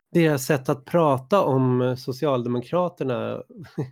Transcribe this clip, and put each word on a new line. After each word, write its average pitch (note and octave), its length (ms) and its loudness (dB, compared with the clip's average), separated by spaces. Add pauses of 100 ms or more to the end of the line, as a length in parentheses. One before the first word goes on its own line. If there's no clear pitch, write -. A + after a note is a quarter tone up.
(120)
deras D#3 340 2
sätt C#3 220 0
att C#3 160 -2
prata D#3+ 580 2
om B2+ 560 2
Socialdemokraterna B2 1400 -4 (500)